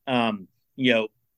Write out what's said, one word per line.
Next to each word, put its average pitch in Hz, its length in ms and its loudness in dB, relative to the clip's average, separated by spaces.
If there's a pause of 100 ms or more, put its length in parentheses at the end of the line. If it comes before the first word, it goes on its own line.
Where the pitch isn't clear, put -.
um, 113 440 -2 (260)
you 127 180 2
know, 110 140 0 (300)